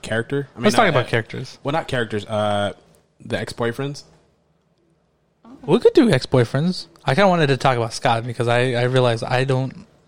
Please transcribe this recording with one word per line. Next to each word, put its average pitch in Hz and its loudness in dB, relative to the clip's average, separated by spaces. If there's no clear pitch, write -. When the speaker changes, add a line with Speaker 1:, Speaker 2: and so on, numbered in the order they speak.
Speaker 1:
character. 135 -4
I - -18
mean, 120 -4
Speaker 2:
Let's 208 2
talk 226 4
Speaker 1:
not, 190 4
Speaker 2:
about 131 0
Speaker 1:
uh, - -16
Speaker 2:
characters. 120 -4
Speaker 1:
Well, 139 -6
not 160 -4
characters. 110 -4
Uh, 104 -2
the - -6
ex-boyfriends. 127 -6
Speaker 2:
We 220 2
could 466 6
do 247 6
ex-boyfriends. 135 0
I 135 0
kinda 202 4
wanted 170 2
to 135 2
talk 131 2
about 113 -2
Scott 117 -2
because 120 -4
I, 123 2
I 120 0
realized 123 2
I 127 0
don't 131 -4